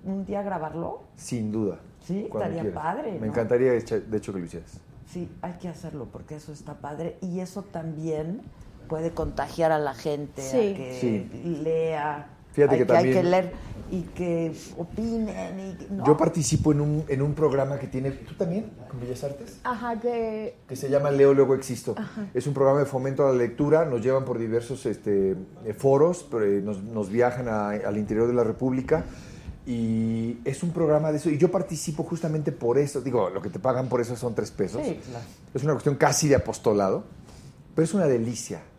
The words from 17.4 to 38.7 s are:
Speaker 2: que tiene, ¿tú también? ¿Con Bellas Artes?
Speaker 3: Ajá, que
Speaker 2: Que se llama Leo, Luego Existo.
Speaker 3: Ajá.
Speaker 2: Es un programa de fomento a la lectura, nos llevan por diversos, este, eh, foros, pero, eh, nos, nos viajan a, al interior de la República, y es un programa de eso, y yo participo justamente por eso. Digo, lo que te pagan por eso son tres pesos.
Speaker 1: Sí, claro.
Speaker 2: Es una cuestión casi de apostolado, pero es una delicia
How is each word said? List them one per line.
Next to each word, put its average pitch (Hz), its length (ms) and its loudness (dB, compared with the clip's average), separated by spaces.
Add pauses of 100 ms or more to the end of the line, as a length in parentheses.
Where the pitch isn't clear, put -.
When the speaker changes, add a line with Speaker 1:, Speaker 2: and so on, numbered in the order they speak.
Speaker 2:
que 127 80 -8
tiene, 131 260 -4
¿tú - 220 -12
también? 196 380 -2 (160)
¿Con 127 120 -10
Bellas 123 220 -8
Artes? - 400 -10
Speaker 3:
Ajá, 233 380 -4
que 226 560 -4 (100)
Speaker 2:
Que 131 80 -10
se 139 160 -6
llama 143 220 4
Leo, 139 220 10
Luego 135 200 8
Existo. 127 420 -4
Speaker 3:
Ajá. 208 380 -8
Speaker 2:
Es 123 140 -2
un 143 60 -2
programa 135 260 6
de 143 60 2
fomento 135 400 0
a 135 40 6
la 131 60 4
lectura, 147 480 4
nos 123 180 -2
llevan 131 220 2
por 120 140 -4
diversos, 117 480 -2
este, 98 460 2 (320)
eh, 107 120 -4
foros, 143 520 4
pero, 113 160 0
eh, 101 180 4
nos, 98 200 -4
nos 107 280 -4
viajan 120 380 2
a, 107 220 0
al 104 280 -2
interior 107 280 2
de 120 80 2
la 120 80 4
República, 127 640 0 (600)
y 113 800 -2
es 139 200 -4
un 175 80 0
programa 156 400 2
de 151 60 0
eso, 160 120 0
y 147 80 2
yo 175 140 4
participo 170 500 -4
justamente 156 480 -2
por 120 280 2
eso. 143 240 0
Digo, 120 280 0
lo 92 100 -4
que 104 100 -6
te 95 100 -8
pagan 131 280 0
por 120 120 2
eso 120 160 -2
son 117 180 -4
tres 107 160 -2
pesos. 101 340 -2
Speaker 1:
Sí, 214 140 -4 (100)
claro. 120 160 -10 (300)
Speaker 2:
Es 131 80 -2
una 147 120 2
cuestión 135 200 2
casi 147 340 2
de 139 60 8
apostolado, 107 720 2 (720)
pero 160 80 4
es 160 100 -2
una 185 120 4
delicia 113 560 -2 (160)